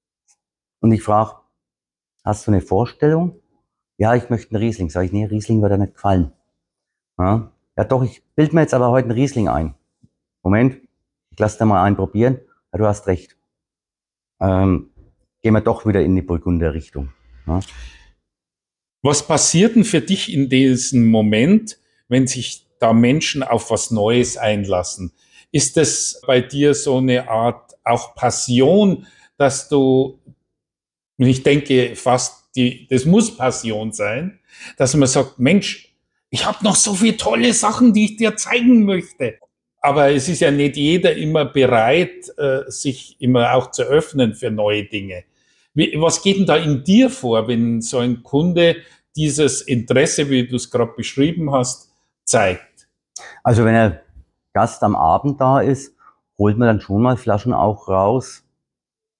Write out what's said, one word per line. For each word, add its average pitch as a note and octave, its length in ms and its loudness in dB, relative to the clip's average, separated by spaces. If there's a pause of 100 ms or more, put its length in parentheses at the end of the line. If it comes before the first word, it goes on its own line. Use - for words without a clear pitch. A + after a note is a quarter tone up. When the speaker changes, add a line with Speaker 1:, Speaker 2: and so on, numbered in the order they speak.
(800)
Speaker 1:
Und A2+ 100 4
ich G#2+ 100 0
frag, G#2+ 420 -2 (840)
hast G#2 200 -4
du A2 60 0
eine F#2+ 80 2
Vorstellung? D3+ 800 -2 (580)
Ja, A2 180 2
ich A#2+ 140 -2
möchte A2+ 240 -6
einen G#2+ 120 -2
Riesling. G2 240 -4
Sag F2+ 160 -4
ich, F2+ 80 -6
nee, G#2 100 -2
Riesling G#2+ 380 -2
wird G2+ 100 2
dir G2 60 2
nicht G2+ 160 -4
gefallen. F2+ 400 0 (840)
Ja, G#2 320 -2 (260)
ja - 60 0
doch, C3 200 -2
ich - 200 -8 (120)
bild D3+ 160 2
mir D#3+ 100 2
jetzt D3+ 120 0
aber B2 160 2
heute B2+ 200 0
einen A2+ 100 -2
Riesling B2+ 280 -2
ein. C#2+ 280 -4 (680)
Moment, A2+ 360 0 (520)
ich - 80 -18
lass G#2 220 -2
dir A2+ 60 0
mal G2 180 2
einen G2+ 120 2
probieren. A2+ 440 0 (320)
Ja, G2 80 -6
du G#2+ 80 2
hast G#2 180 -4
recht. - 320 -4 (1000)
Ähm, F#2+ 500 0 (520)
gehen A2 120 2
wir G#2+ 80 4
doch - 240 -2
wieder G2+ 160 2
in F#2 140 2
die F2+ 80 0
Burgunder-Richtung. D#2+ 920 -4 (320)
Ja. F2 140 -2 (1400)
Speaker 2:
Was C#3+ 240 0
passiert E3+ 480 2
denn G#3+ 80 6
für - 180 0
dich - 320 -4
in C3+ 160 -2
diesem B2+ 640 2
Moment, A2+ 640 2 (300)
wenn B2+ 180 2
sich - 420 -10 (120)
da A2+ 120 2
Menschen C3 520 2
auf - 260 -4
was - 220 -4
Neues A#2 440 0
einlassen? G2 760 -4 (400)
Ist - 260 -2
das - 480 -2
bei B2+ 160 2
dir C#3+ 320 0
so C#3 240 -2
eine B2+ 320 0
Art A#2 540 -4
auch - 320 -2
Passion, C3 880 0 (320)
dass C#3 320 -2
du, C3 480 0 (1000)
ich C3 260 2
denke C3 520 0
fast, - 600 -4
die, B2 320 -2
das C3 180 0
muss G#3+ 320 2
Passion A2 540 -4
sein, A#2 480 -8 (380)
dass C3+ 180 0
man C#3 120 4
sagt, - 300 -2
Mensch, D#3+ 520 0 (440)
ich - 120 -6
hab - 160 -6
noch G#3 160 0
so G#3 160 0
viele A3 240 0
tolle A#3 340 0
Sachen, A3 400 2
die G#3+ 140 2
ich G#3 100 -4
dir G#3+ 220 -2
zeigen A#3+ 480 2
möchte. F3 520 -4 (440)
Aber C#3+ 300 4
es C#3+ 180 0
ist E3 100 -4
ja E3 100 2
nicht C#3+ 280 0
jeder E3 400 2
immer D#3 260 -2
bereit, B2+ 920 0
äh, C3+ 340 -4
sich - 480 -10
immer B2 340 2
auch - 180 0
zu B2+ 120 -4
öffnen C3+ 500 0
für B2 160 -8
neue G#2 360 -2
Dinge. G2 400 -12 (480)
Wie, - 260 0
was D#3+ 240 0
geht G3 140 0
denn G3 80 2
da D#3+ 100 2
in D3 300 -2
dir A#3+ 240 4
vor, A2+ 400 -2
wenn A#2 320 -2
so B2+ 160 -6
ein A#2+ 260 -2
Kunde E3+ 540 0 (400)
dieses D3+ 440 0
Interesse, C#3 680 0
wie B2+ 180 0
du B2 80 -4
es - 160 -8
gerade A#2 240 -2
beschrieben D3 560 -4
hast, B2+ 400 -4 (320)
zeigt? - 640 -2 (560)
Speaker 1:
Also A#2 220 4
wenn A2+ 100 4
ein A2 240 2 (540)
Gast A2+ 300 0
am G#2 120 2
Abend G2+ 460 0
da C3 180 2
ist, C3 380 -2 (400)
holt G#2 200 2
man A#2+ 120 2
dann G#2+ 100 2
schon G2+ 220 -2
mal B2 160 2
Flaschen G#2+ 340 -2
auch G#2 380 -2
raus, G2 560 -2 (760)